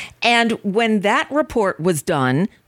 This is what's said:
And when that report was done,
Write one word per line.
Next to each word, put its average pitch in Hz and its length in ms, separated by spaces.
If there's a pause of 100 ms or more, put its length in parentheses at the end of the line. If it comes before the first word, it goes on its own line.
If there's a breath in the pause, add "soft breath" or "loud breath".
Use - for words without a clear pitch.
(220 loud breath)
And 233 300 (120)
when 214 360
that 226 320
report 254 480
was 160 240
done, 143 460 (180 soft breath)